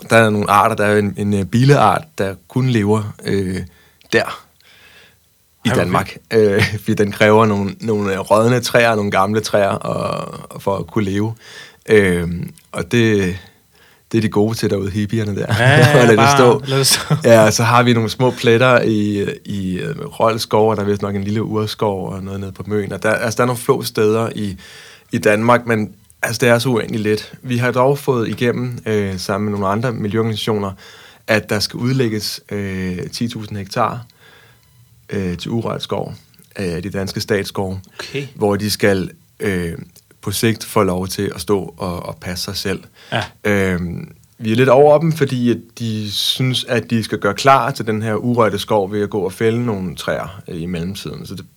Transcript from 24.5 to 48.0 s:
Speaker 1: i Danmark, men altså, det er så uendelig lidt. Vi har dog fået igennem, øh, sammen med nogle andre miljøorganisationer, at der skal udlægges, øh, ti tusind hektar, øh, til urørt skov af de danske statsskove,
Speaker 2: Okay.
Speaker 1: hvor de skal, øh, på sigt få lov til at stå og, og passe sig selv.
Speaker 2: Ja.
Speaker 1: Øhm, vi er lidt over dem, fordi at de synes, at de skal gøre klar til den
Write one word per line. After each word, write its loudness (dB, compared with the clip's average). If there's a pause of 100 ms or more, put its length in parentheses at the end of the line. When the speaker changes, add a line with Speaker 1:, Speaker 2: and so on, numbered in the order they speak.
Speaker 1:
i -2
Danmark, 2
men -2 (300)
altså, -4
det 4
er 6
så -2
uendelig -2
lidt. -2 (100)
Vi -4
har 0
dog 2
fået -2
igennem, -2
øh, -2
sammen -4
med -4
nogle 0
andre -2
miljøorganisationer, -2 (540)
at 0
der 0
skal -4
udlægges, -2 (120)
øh, -6 (120)
ti -6
tusind -10
hektar, -4 (1040)
øh, -4
til -8
urørt -4
skov -6 (420)
af -4
de -8
danske -6
statsskove, -4 (200)
Speaker 2:
Okay. -10
Speaker 1:
hvor 2
de -2
skal, 0 (300)
øh, -2 (500)
på -6
sigt 0
få 0
lov 0
til -4
at -12
stå -2
og, -6
og -12
passe -10
sig -8
selv. -6 (300)
Speaker 2:
Ja. -4 (220)
Speaker 1:
Øhm, -2 (260)
vi -4
er 0
lidt 4
over 8
dem, 2
fordi 0
at 2 (220)
de -4
synes, -2
at -2
de 0
skal -4
gøre 0
klar 4
til -6
den -4